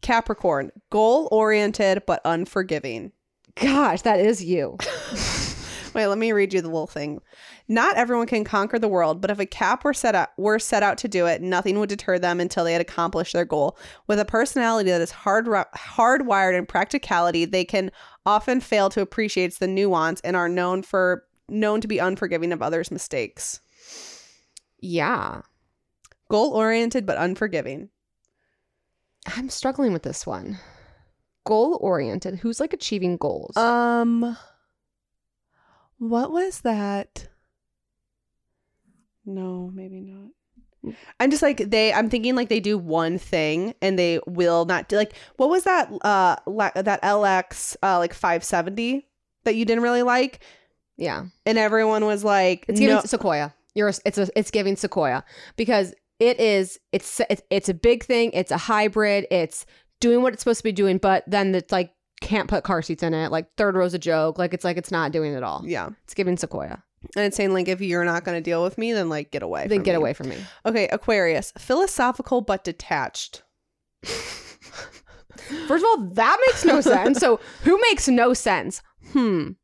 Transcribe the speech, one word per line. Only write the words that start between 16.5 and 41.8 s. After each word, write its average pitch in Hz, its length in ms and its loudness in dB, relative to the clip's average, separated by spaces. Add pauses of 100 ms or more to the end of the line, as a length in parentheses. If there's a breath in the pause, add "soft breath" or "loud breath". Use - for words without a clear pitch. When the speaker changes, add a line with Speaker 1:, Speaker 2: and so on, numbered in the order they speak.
Speaker 1:
in 180 100 -2
practicality, 175 800 0
they 185 180 0
can 190 260 -2 (360 loud breath)
often 214 340 2
fail 202 300 2
to 208 100 -2
appreciate 190 580 -2
the 185 80 -2
nuance 185 540 0
and 185 160 -2
are 175 140 0
known 180 320 -2
for, 180 420 0 (240)
known 214 320 0
to 220 80 -8
be 214 100 -2
unforgiving 175 540 -2
of 151 100 -4
others' 165 280 -2
mistakes." - 680 -8 (1160 loud breath)
Speaker 2:
Yeah. 170 640 -4 (880)
Speaker 1:
Goal-oriented 226 800 0
but 175 100 -2
unforgiving. 175 720 -4 (1400)
Speaker 2:
I'm 254 220 -8
struggling 262 440 -2
with 165 100 -4
this - 240 -10
one. 98 320 -10 (840 soft breath)
Goal-oriented. 185 960 0
Who's, 233 200 -6
like, 320 120 -2
achieving 180 440 -2
goals? - 400 -6
Speaker 1:
Um, 233 800 2 (1600 loud breath)
what 233 320 -2
was 359 300 -4
that? 202 680 -4 (2000)
No, 185 500 -10
maybe 190 260 -16
not. 196 960 -18 (240 loud breath)
I'm 262 120 2
just, 294 120 0
like, 285 160 2 (120)
they, 220 220 4